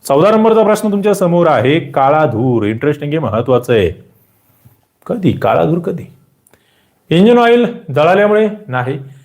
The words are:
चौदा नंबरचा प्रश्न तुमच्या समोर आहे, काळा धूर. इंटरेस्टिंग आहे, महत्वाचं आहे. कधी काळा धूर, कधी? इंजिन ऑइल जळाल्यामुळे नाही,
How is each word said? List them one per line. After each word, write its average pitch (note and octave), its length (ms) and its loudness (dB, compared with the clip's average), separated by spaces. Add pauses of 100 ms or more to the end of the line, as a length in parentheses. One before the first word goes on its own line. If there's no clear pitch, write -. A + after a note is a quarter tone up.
चौदा D#3 240 4
नंबरचा A3 320 2
प्रश्न G#3 280 0
तुमच्या G3+ 220 0
समोर F3 340 0
आहे, C#3 320 2
काळा D3 460 0
धूर. A#2 380 -2
इंटरेस्टिंग C#3+ 480 -4
आहे, D#3 80 -2
महत्वाचं A#2+ 540 -2
आहे. F#2+ 180 2 (1120)
कधी F3+ 260 -2
काळा - 320 0
धूर, E3 160 -2
कधी? C#3+ 240 -8 (1040)
इंजिन G#3 280 4
ऑइल A#3+ 360 2 (220)
जळाल्यामुळे G3+ 540 2 (180)
नाही, B2+ 320 -6 (260)